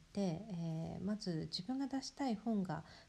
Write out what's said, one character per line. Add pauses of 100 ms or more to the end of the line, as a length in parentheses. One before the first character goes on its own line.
(140)
て、
え
ー、
ま
ず
自
分
が
出
し
た
い
本
が、 (260)